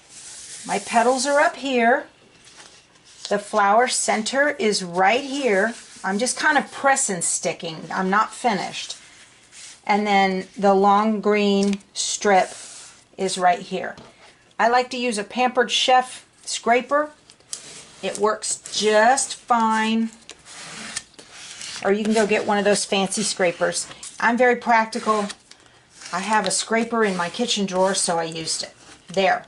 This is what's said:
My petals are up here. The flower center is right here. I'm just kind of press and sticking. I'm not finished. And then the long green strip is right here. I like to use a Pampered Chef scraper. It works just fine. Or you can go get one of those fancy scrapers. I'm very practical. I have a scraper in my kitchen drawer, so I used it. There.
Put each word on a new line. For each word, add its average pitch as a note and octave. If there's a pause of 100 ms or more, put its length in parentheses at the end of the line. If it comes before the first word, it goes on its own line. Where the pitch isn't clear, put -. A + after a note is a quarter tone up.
(640)
My G3+
petals A#3+
are C#4+
up -
here. B3+ (1200)
The G#3
flower G#3+
center A#3
is G3+
right F#3+
here. A#3 (300)
I'm G3
just B3
kind D#4
of C4
press C4+
and F3
sticking. E3 (160)
I'm F#3
not G#3
finished. - (880)
And G#3
then G3 (100)
the G3+
long G3+
green G3+ (120)
strip - (680)
is F#3+
right F3+
here. - (640)
I A3
like B3
to C4
use A#3+
a G3+
Pampered A#3+
Chef - (180)
scraper. B3+ (920)
It F#3+
works - (120)
just G#3+
fine. A3+ (1700)
Or G3
you G#3+
can A3
go A3
get G#3
one G#3
of G3+
those G3+
fancy G3
scrapers. F3 (340)
I'm A#3
very B3
practical. A3 (840)
I F3
have G#3
a F#3
scraper A#3
in F#3+
my F3
kitchen G#3+
drawer, F#3
so F3
I E3
used D#3+
it. - (340)
There. F#3